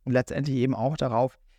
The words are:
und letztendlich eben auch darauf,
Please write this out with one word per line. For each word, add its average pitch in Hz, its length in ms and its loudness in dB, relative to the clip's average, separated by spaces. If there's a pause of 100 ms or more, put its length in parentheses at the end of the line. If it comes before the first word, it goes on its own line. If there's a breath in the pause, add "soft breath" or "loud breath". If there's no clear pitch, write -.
und 131 100 -2
letztendlich 135 440 0
eben 127 180 2
auch 131 220 -2
darauf, 127 420 0 (200)